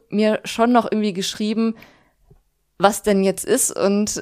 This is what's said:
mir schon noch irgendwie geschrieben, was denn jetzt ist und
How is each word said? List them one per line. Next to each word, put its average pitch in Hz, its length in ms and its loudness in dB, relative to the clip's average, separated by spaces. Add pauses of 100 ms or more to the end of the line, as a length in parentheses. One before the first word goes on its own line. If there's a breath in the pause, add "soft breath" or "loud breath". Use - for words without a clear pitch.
mir 214 360 0
schon 233 260 0
noch 233 180 4
irgendwie 214 220 0
geschrieben, 214 640 -2 (1000 soft breath)
was - 260 2
denn 196 220 2
jetzt 185 180 -2
ist - 340 0
und 202 440 0